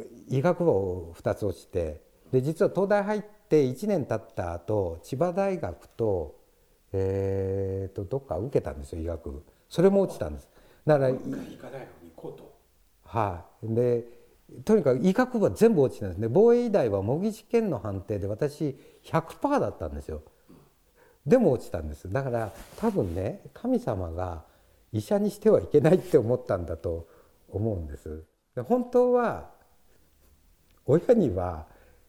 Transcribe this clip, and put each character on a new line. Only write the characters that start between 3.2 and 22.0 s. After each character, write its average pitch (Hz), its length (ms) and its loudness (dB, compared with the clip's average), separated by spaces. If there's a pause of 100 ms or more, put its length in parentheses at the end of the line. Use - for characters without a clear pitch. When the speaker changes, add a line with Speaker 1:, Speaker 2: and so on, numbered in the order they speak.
Speaker 1:
て 151 160 6
一 127 240 -2
年 175 180 0
経 113 100 -2
っ - 200 -8
た 87 180 -4
後、 87 500 -2
千 - 140 -8
葉 175 140 0
大 190 280 -2
学 90 300 -10
と、 95 500 -4 (520)
え 95 1000 -2
ー - 40 -14
と、 104 80 -6
ど 127 140 -6
っ 139 80 -8
か 82 140 -4
受 120 100 -4
け 139 120 2
た - 100 -8
ん 71 80 -12
で 71 60 -10
す - 80 -14
よ、 82 80 -8
医 80 40 -6
学 82 260 -8
部。 69 120 -14 (260)
そ - 120 -2
れ 190 80 8
も 196 120 4
落 - 140 -2
ち - 20 -14
た 85 100 -6
ん 76 60 -8
で 71 80 -12
す。 - 80 -20 (360)
だ 151 120 6
か 135 100 2
ら、 127 60 2
Speaker 2:
も - 60 -4
う - 80 -12
一 - 40 -8
回 - 220 -10
医 - 40 -18
科 - 120 -16
大 135 100 -14
学 - 240 -20
に 85 60 -20
行 - 120 -20
こ 147 80 -12
う - 40 -16
と。 - 180 -20 (520)
Speaker 1:
は 98 420 -4 (180)
い。 113 120 -4
で、 120 440 0 (460)
と 214 100 4
に 208 60 4
か 131 160 2
く 156 80 0
医 185 80 6
学 254 240 0
部 202 80 2
は 120 60 4
全 214 240 4
部 143 80 6
落 123 120 0
ち - 40 -16
た 104 80 -6
ん - 20 -4
で 85 60 -8
す - 20 -8
ね。 110 100 -2
防 214 280 6
衛 240 100 2
医 233 60 -2
大 160 180 2
は 98 140 0
模 131 160 0
擬 208 120 -2
試 - 140 -14
験 226 240 0
の 143 80 -2
判 98 240 -6
定 107 160 -4
で 95 80 -4
私 139 500 -4 (280)
百 - 360 -4
パ 285 180 0
ー - 20 2
だ 120 100 0
っ - 80 -12
た - 80 -8
ん 73 80 -8
で 73 80 -8
す - 80 -12
よ。 78 140 -10 (1000)
で 190 140 6
も 208 140 6
落 117 160 -2
ち - 20 -14
た 85 120 -6
ん 78 60 -8
で 76 60 -8
す。 92 180 -12